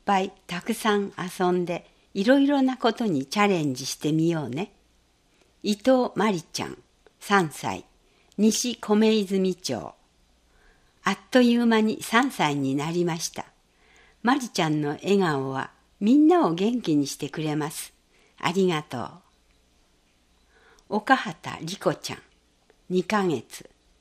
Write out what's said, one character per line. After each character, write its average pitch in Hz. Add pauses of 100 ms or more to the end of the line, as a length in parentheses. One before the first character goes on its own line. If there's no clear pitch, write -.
ぱ 196
い 196 (160)
た 175
く 233
さ 214
ん 196
遊 180
ん 180
で、 170 (280)
い 196
ろ 262
い 277
ろ 285
な 262
こ 226
と 233
に 143
チ -
ャ 208
レ 180
ン 147
ジ 127
し -
て 156
み 160
よ 160
う 131
ね。 143 (920)
伊 202
藤 254
ま 240
り 170
ち -
ゃ 78
ん、 65 (420)
三 190
歳、 95 (540)
西 220
米 220
泉 190
町。 110 (1120)
あ 190
っ 196 (120)
と 254
い 240
う 240
間 226
に 220
三 247
歳 147
に 135
な 147
り 175
ま 170
し -
た。 - (760)
ま 247
り 254
ち -
ゃ 156
ん 151
の 147
笑 196
顔 143
は 135 (280)
み 214
ん 302
な 339
を 165
元 214
気 165
に 143
し -
て 147
く 160
れ 151
ま 160
す。 - (540)
あ 180
り 185
が 160
と 123
う。 87 (1800)
岡 214
畑 -
莉 175
子 160
ち -
ゃ 123
ん、 - (680)
二 180
ヶ 208
月、 - (320)